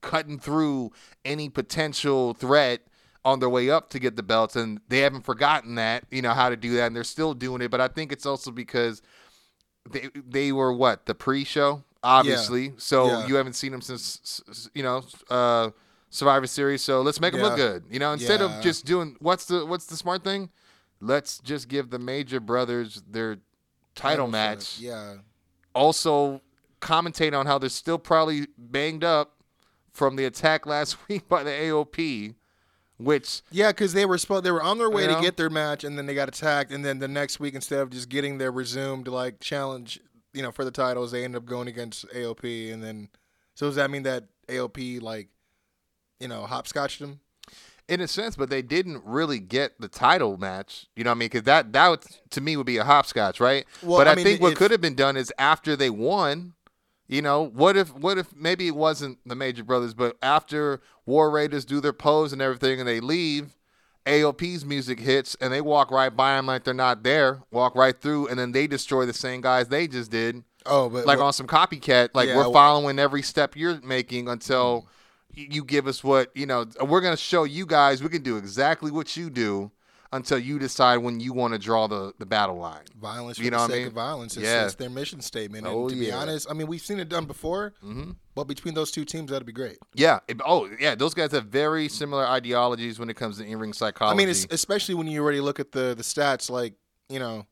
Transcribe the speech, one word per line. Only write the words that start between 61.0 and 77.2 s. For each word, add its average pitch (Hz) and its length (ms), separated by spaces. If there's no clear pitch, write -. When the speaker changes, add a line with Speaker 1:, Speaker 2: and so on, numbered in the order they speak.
Speaker 1:
War 151 240
Raiders 147 340
do 139 160
their 139 140
pose 151 400
and 135 80
everything 131 360
and 127 80
they 117 140
leave, 147 560
A 147 180
O 147 120
P's 170 320
music 127 340
hits 131 400
and 127 100
they 139 120
walk 147 280
right 131 240
by 135 220
'em 135 80
like 131 200
they're 127 100
not 127 300
there, 135 360
walk 123 240
right 127 240
through, 147 300
and 127 100
then 123 140
they 135 140
destroy 135 400
the 120 80
same 127 260
guys 127 280
they 151 200
just 123 220
did. 117 340
Speaker 2:
Oh, 135 240
but 120 160
Speaker 1:
Like 139 140
Speaker 2:
what 143 40
Speaker 1:
on 139 80
some 131 140
copycat, 135 680
like, 131 160
Speaker 2:
Yeah, 127 80
Speaker 1:
"We're 139 60
Speaker 2:
w- 127 100
Speaker 1:
following 147 460
every 139 240
step 143 340
you're 160 240
making 123 480
until 120 580
y-, 147 160
you 151 140
give 135 220
us 135 180
what, 135 300
you 135 120
know, 123 200
we're 151 180
gonna 180 160
show 165 280